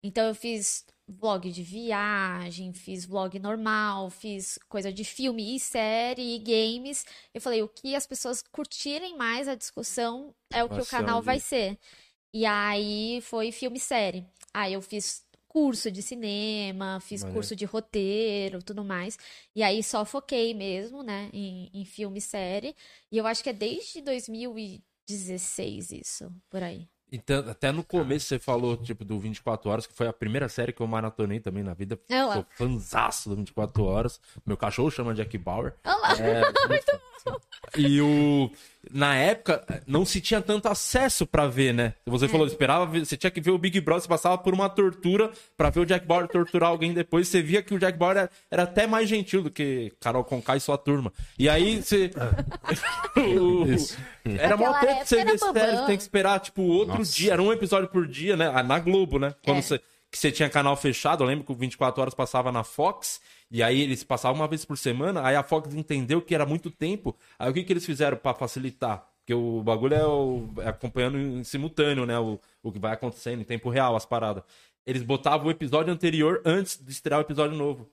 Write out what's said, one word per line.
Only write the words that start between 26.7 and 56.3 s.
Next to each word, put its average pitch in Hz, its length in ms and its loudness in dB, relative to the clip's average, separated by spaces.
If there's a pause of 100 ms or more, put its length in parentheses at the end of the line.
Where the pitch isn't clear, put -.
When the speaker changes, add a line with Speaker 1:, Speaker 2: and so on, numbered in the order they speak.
Speaker 2:
Então, 135 300 -2 (100)
até 135 220 -2
no 165 140 -4
começo 147 400 0
você 131 120 -2
falou, 120 380 0
tipo, 117 300 -8
do 104 120 -6
Vinte 104 200 -6
e - 40 -18
quatro 107 300 -4
Horas, 110 160 -2
que - 60 -20
foi 117 160 0
a 107 40 -6
primeira 120 360 -2
série 120 240 -4
que - 80 -8
eu 113 60 -2
maratonei 110 520 -2
também 101 240 -6
na 95 100 -6
vida. 95 240 -8 (140)
Speaker 1:
Olha 262 140 2
lá. 214 80 0
Speaker 2:
Sou 196 160 -2
fanzaço 113 800 -2
do 101 80 -2
Vinte 104 100 -4
e - 60 -20
quatro 107 320 0
Horas. 104 340 0 (260)
Meu 104 120 -2
cachorro 120 340 0
chama 117 240 -4
Jack 107 220 -6
Bauer. 98 360 -4 (120)
Speaker 1:
Olha 370 100 2
lá. 440 240 2
Speaker 2:
É, - 240 2
Speaker 1:
<laughs> 554 240 4
Muito 571 240 2 (340)
bom. 523 120 -4 (400)
Speaker 2:
e 143 240 6
o, 147 500 4 (400)
na 139 240 2
época, 170 500 2 (220)
não 156 180 2
se 190 140 -2
tinha 214 220 0
tanto 208 260 0
acesso 247 580 2
pra 147 220 4
ver, 127 260 4
né? 120 200 2 (120)
Você 123 200 4
Speaker 1:
É. - 20 2
Speaker 2:
falou, 156 180 6
esperava 147 400 4
ver... 160 200 0
você 147 100 -4
tinha 180 160 0
que 175 100 -4
ver 165 100 4
o 185 60 6
Big 180 220 2
Brother, 165 240 4
você - 60 -12
passava 175 280 4
por 185 160 2
uma 196 160 2
tortura 190 600 4 (240)
pra 151 140 4
ver 165 100 2
o 175 60 6
Jack 180 200 2
Bauer 170 220 4
torturar 170 420 4
alguém 170 240 2
depois. 170 360 2
Você 180 120 4
via 170 220 2
que 202 100 -4
o 190 60 0
Jack 185 180 2
Bauer 180 200 4
era, 185 140 0 (200)
era 180 120 2
até 180 220 2
mais 220 220 2
gentil 196 360 2
do 151 80 -2
que 127 500 -2
Carol 123 240 2
Conká 131 320 0
e - 20 2
sua 143 180 0
turma. 139 340 2 (280)
E 135 100 6
aí 190 320 4
você 190 300 2 (1040)
Speaker 3:
É. - 40 6
Speaker 2:
<laughs> - 0 -
o, 180 460 4
Speaker 3:
Isso. 135 320 2 (280)
Speaker 2:
era 143 320 2
mó 240 140 4
Speaker 1:
Naquela 285 80 2
Speaker 2:
treta 269 160 6
pra 269 100 -4
você 226 140 4
Speaker 1:
época 415 340 2
Speaker 2:
ver 220 60 4
Speaker 1:
era 220 60 6
Speaker 2:
série, 226 80 4
Speaker 1:
Bambam. 247 140 0
Speaker 2:
tem 202 100 2
que 202 60 -6
esperar, 196 360 2